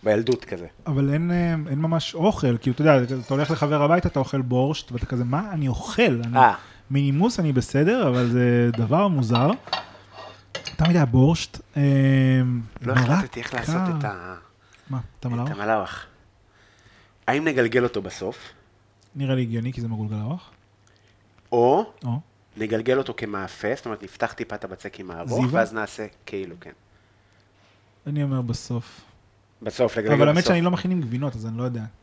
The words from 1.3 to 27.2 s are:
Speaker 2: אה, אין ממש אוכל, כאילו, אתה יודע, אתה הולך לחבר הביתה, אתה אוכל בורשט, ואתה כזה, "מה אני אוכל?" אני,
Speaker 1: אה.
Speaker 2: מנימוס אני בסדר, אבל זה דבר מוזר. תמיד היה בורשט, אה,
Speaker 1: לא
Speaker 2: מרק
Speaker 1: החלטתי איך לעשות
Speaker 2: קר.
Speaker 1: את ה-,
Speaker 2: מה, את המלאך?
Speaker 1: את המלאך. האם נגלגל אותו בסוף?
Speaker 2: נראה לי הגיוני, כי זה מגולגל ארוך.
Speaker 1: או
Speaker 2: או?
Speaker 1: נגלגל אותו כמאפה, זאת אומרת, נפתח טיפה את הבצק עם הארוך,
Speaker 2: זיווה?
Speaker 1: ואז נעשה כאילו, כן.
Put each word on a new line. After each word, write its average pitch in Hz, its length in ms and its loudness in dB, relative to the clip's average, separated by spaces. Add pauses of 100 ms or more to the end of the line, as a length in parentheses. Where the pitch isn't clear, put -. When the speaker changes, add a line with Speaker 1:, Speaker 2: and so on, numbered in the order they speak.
Speaker 2:
אה, 175 60 2 (340)
אין 139 80 -2
ממש 160 360 0
אוכל, 160 440 2
כאילו, 127 160 0
אתה 147 80 -2
יודע, 135 340 4 (100)
אתה 135 80 -2
הולך 143 160 0
לחבר 147 320 2
הביתה, 170 260 4
אתה 147 100 -2
אוכל 135 220 -2
בורשט, 127 520 -2
ואתה 120 140 -6
כזה, 123 180 -2
"מה 165 280 -4
אני 151 160 -2
אוכל?" - 340 -2 (220)
אני, 117 140 0
Speaker 1:
אה. 117 160 8 (360)
Speaker 2:
מנימוס 143 500 2
אני 156 120 2
בסדר, 156 560 2
אבל 123 220 2
זה 120 460 4
דבר 135 320 2
מוזר. 127 420 2 (1300)
תמיד 170 200 2
היה 160 80 4
בורשט, 131 540 2 (180)
אה, 143 60 0 (1000)
Speaker 1:
לא 123 120 -2
Speaker 2:
מרק 127 40 4 (120)
Speaker 1:
החלטתי 175 300 0
איך - 140 -8
לעשות 127 200 -2
Speaker 2:
קר. 175 240 0
Speaker 1:
את 143 60 -2
ה-, 92 300 -8 (560)
Speaker 2:
מה, 131 80 -4 (220)
את - 40 -20
המלאך? 120 220 -2
Speaker 1:
את 151 60 -6
המלאך. 104 540 -2 (1200)
האם 143 180 0
נגלגל 123 400 2
אותו 113 180 -2
בסוף? 95 500 -10 (640)
Speaker 2:
נראה 135 180 -2
לי 127 80 0
הגיוני, 117 300 -2
כי 127 80 -8
זה 117 80 -4
מגולגל 107 280 -4
ארוך. 123 340 -6 (1000)
Speaker 1:
או 131 400 4 (120)
Speaker 2:
או? 123 160 -2 (360)
Speaker 1:
נגלגל 113 420 0
אותו 127 180 -4
כמאפה, 101 600 -6
זאת - 100 -14
אומרת, 107 160 -10
נפתח 101 300 -4
טיפה 113 220 -10
את 101 100 -12
הבצק 95 360 -14
עם 92 100 -12
הארוך, 85 200 -10 (100)
Speaker 2:
זיווה? 127 80 2 (120)
Speaker 1:
ואז 107 120 0
נעשה 110 340 -6 (200)
כאילו, 95 340 -10
כן. 85 100 -20 (1400)